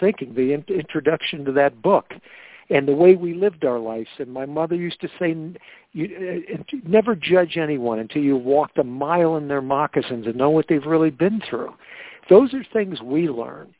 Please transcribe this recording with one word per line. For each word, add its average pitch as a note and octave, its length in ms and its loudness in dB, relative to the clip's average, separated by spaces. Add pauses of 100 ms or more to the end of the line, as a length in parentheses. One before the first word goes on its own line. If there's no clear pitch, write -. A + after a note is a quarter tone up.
thinking, D#3+ 340 -2
the C3 200 0
in-, D3+ 140 -6
introduction D#3 760 -4
to C#3 80 -2
that C#3 300 2
book, - 320 2 (560)
and C#3 180 2
the C#3 60 2
way F3 200 8
we F3 200 0
lived F3 300 -2
our B2 140 0
lives. A2 300 -6 (100)
And B2+ 140 -10
my C3 140 -8
mother D#3 280 -4
used F3 280 -6
to F3 60 -8 (100)
say, E3+ 140 -2
"N-, D#3+ 240 -10 (360)
you, F3 540 -8 (120)
uh, - 260 -12
never G#3+ 300 2
judge E3+ 440 2
anyone C3 400 -2
until A2+ 240 -4
you C#3 140 2
walked C3+ 420 0
a D3 60 0
mile D#3+ 520 0
in D3 120 -6
their C#3+ 120 -2
moccasins C3 680 -2
and A#2 100 -4
know C3+ 140 2
what D#3+ 180 2
they've D3 180 0
really D#3+ 240 2
been G3 380 0
through." - 260 -8 (560)
Those A#3 240 8
are C4 180 -8
things F#3+ 300 -4
we D3+ 260 0
learn. C3 520 -10